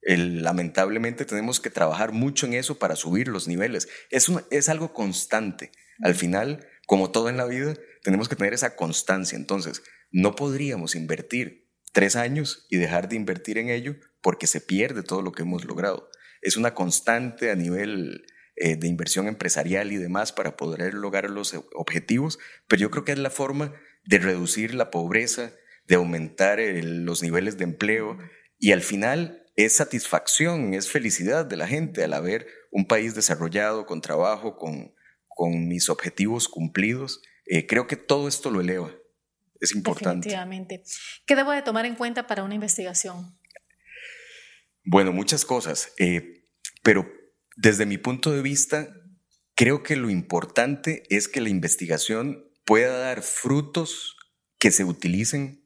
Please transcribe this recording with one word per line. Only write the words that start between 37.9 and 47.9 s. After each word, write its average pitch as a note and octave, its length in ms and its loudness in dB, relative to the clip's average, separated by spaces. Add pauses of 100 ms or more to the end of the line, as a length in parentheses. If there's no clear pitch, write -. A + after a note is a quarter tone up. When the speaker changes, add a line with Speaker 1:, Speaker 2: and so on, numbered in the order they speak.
Speaker 1:
todo C#3+ 300 2
esto C#3+ 240 -4
lo G2+ 100 0
eleva. F2+ 320 -2 (680)
Es - 140 0
importante. F3+ 540 -2
Speaker 2:
Definitivamente. F#3 540 -8 (440)
¿Qué C#4 100 6
debo C#4 160 4
de C#4+ 100 -2
tomar A3+ 240 0
en A#3+ 80 -6
cuenta A#3+ 320 -4
para G3+ 160 -4
una G3 140 -6
investigación? F3+ 800 -4 (1500)
Speaker 1:
Bueno, F#2 280 8
muchas G2+ 320 2
cosas, F2+ 540 -2
eh, F2 500 2 (340)
pero G2 280 6 (460)
desde G#2+ 300 6
mi G2+ 100 -2